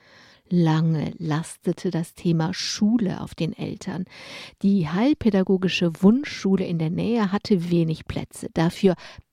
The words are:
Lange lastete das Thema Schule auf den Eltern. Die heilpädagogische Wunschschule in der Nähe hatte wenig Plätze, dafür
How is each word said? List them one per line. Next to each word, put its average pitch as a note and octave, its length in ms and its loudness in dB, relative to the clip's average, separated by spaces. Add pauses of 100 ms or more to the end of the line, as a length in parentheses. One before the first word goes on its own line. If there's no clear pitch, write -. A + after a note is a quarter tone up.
(500)
Lange D#3+ 680 2
lastete E3 720 -4
das E3+ 260 -4
Thema E3 380 0
Schule G#3+ 680 0
auf - 120 -12
den E3 200 -4
Eltern. - 520 -8 (560)
Die G3 280 2
heilpädagogische F#3+ 1040 2 (100)
Wunschschule F#3+ 640 4
in E3+ 140 -2
der D#3 100 0
Nähe F#3+ 420 0
hatte F3+ 400 0
wenig E3 340 0
Plätze, - 480 -10
dafür F3 420 2 (380)